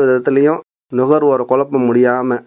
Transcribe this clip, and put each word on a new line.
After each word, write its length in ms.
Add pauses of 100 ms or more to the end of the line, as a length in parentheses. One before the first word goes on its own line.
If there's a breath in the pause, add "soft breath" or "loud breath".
விதத்துலையும் 600 (300)
நுகர்வோரை 580
குழப்ப 380
முடியாம, 580